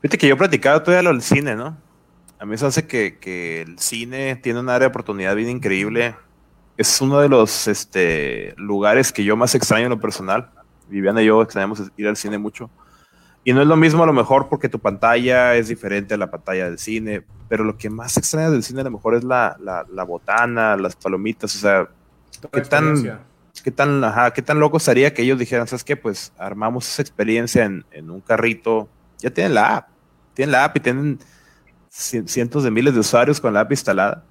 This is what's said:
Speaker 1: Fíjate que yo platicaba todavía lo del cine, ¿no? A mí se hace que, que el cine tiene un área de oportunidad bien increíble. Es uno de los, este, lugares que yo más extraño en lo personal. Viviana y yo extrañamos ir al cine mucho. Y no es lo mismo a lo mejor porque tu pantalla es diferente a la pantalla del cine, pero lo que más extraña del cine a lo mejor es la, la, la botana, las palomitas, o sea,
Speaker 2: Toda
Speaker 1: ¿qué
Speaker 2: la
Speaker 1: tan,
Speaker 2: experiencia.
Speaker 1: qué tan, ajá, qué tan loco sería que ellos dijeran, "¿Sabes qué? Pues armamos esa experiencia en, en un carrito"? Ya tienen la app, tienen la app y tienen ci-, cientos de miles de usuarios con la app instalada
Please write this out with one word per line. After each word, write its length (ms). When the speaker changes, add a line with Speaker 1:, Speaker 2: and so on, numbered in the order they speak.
Speaker 1:
Fíjate 160
que 100
yo 100
platicaba 460
todavía 200
lo 80
del 100
cine, 340
¿no? 200
A 60
mí 120
se 100
hace 200
que, 320
que 440
el 160
cine 560
tiene 240
un 100
área 120
de 100
oportunidad 440
bien 140
increíble. 680
Es 240
uno 180
de 100
los, 380
este, 880
lugares 540
que 120
yo 120
más 200
extraño 300
en 40
lo 100
personal. 520
Viviana 360
y 20
yo 160
extrañamos 400
ir 100
al 80
cine 220
mucho. 320
Y 60
no 80
es 80
lo 80
mismo 260
a 20
lo 60
mejor 380
porque 180
tu 100
pantalla 760
es 140
diferente 440
a 40
la 120
pantalla 360
del 140
cine, 440
pero 160
lo 140
que 120
más 280
extraña 320
del 120
cine 200
a 20
lo 80
mejor 240
es 80
la, 380
la, 280
la 140
botana, 720
las 220
palomitas, 580
o 20
sea, 300
Speaker 2:
Toda 100
Speaker 1:
¿qué 80
Speaker 2:
la 80
Speaker 1:
tan, 220
Speaker 2:
experiencia. 300
Speaker 1:
qué 80
tan, 320
ajá, 300
qué 80
tan 180
loco 200
sería 340
que 80
ellos 180
dijeran, 260
"¿Sabes 200
qué? 100
Pues 420
armamos 520
esa 120
experiencia 640
en, 280
en 200
un 80
carrito"? 680
Ya 100
tienen 240
la 240
app, 100
tienen 180
la 140
app 100
y 60
tienen 360
ci-, 380
cientos 380
de 60
miles 240
de 40
usuarios 400
con 140
la 80
app 100
instalada 600